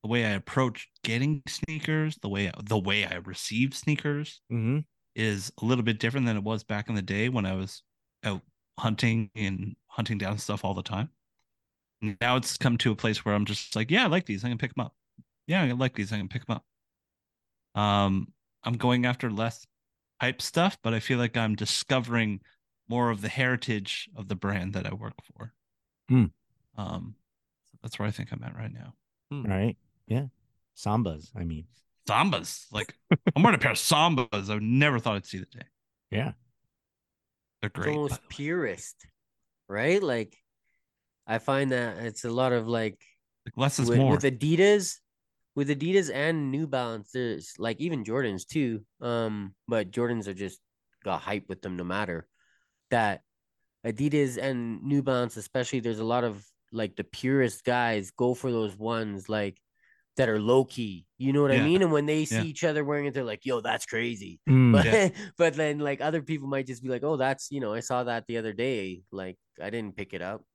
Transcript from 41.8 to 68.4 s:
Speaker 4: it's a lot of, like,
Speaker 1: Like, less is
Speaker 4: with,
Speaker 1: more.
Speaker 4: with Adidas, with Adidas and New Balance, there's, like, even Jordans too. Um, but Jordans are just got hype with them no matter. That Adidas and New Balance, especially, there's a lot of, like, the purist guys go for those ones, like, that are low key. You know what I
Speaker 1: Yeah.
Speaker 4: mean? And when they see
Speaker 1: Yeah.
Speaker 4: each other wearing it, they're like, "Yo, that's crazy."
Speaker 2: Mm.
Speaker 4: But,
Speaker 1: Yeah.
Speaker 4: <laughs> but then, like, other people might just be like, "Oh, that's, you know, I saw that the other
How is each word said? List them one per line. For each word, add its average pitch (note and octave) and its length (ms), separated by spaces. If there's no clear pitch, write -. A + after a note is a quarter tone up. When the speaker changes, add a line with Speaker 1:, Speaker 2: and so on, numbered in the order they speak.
Speaker 4:
it's A2 260
a A#2+ 60
lot B2 240
of, A2+ 140
like, A2+ 360
Speaker 1:
Like, - 100
less C3+ 220
is A#2+ 100
Speaker 4:
with, A#2+ 80
Speaker 1:
more. C3 140
Speaker 4:
with - 100
Adidas, E3 800
with C#3+ 140
Adidas D#3 440
and D3 380
New D3+ 160
Balance, A#2+ 440
there's, A#2 460
like, A2 240
even D#3 220
Jordans A2 420
too. A#2 400
Um, A2 540
but G#2+ 220
Jordans A#2 380
are F#2+ 80
just F#2+ 240
got F2+ 180
hype G2+ 280
with F#2 140
them F#2 120
no F2 80
matter. F2+ 440
That A2 320
Adidas C3+ 560
and A#2+ 440
New C#3+ 180
Balance, B2 340
especially, B2+ 440
there's A2+ 180
a A2 60
lot A#2+ 200
of, G2+ 220
like, A2 240
the G2+ 80
purist B2+ 600
guys A#2 480
go B2 240
for B2+ 160
those A2 260
ones, G#2+ 500
like, G#2 320
that B2+ 120
are G#2+ 100
low B2 240
key. G#2 420
You C3+ 160
know D3 80
what C#3+ 100
I C3+ 40
Speaker 1:
Yeah. C#3 100
Speaker 4:
mean? F3 160
And F3 100
when D3 140
they D#3 180
see - 120
Speaker 1:
Yeah. - 80
Speaker 4:
each D#3+ 200
other D3+ 220
wearing C#3+ 200
it, C#3 80
they're C3+ 120
like, G#2+ 200
"Yo, B2+ 140
that's A2 260
crazy." A2+ 640
Speaker 2:
Mm. C3 240
Speaker 4:
But, G2 140
Speaker 1:
Yeah. F#3+ 240
Speaker 4:
<laughs> G3+ 280
but E3 180
then, D3+ 240
like, C#3+ 200
other D#3 220
people C#3 260
might C3+ 200
just A#2+ 160
be C3 40
like, B2 160
"Oh, D3+ 140
that's, C3+ 340
you C#3+ 80
know, A2 140
I A#2 80
saw B2 240
that A#2 200
the A#2 120
other A2 160